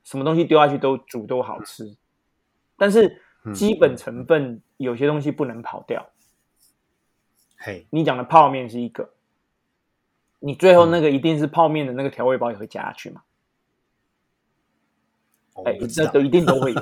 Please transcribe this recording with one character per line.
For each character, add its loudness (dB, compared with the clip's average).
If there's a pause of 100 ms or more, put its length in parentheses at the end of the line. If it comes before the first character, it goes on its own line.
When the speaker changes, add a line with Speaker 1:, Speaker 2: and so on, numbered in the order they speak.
Speaker 1:
什 -12
么 -6
东 0
西 2
丢 4
下 6
去 -2
都 -2
煮 -14
都 -4
好 -10
吃。 -20 (800)
但 2
是 4 (320)
基 0
本 2
成 -14
分 0 (160)
有 -6
些 -2
东 0
西 -6
不 -4
能 -12
跑 -14
掉， -8
Speaker 2:
嗯。 -20 (1500)
嘿。 -14
Speaker 1:
你 -2
讲 -2
的 -8
泡 6
面 -8
是 -8
一 -6
个， -14 (1300)
你 -8
最 6
后 8
那 2
个 2
一 0
定 -2
是 -2
泡 2
面 -4
的 -8
那 -8
个 -4
调 -6
味 0
包 -4
也 -10
会 -14
加 -12
下 -10
去 -18
嘛？ -20 (2250)
Speaker 2:
嗯。 -18
哦， -
Speaker 1:
哎， -4
Speaker 2:
我 -14
不 -8
知 -6
道。 0
Speaker 1:
这 2
都 4
一 2
定 2
都 2
会 -2
有。 -6